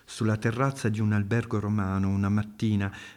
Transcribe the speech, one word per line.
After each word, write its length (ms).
sulla 320
terrazza 520
di 120
un 120
albergo 480
romano 480
una 200
mattina, 640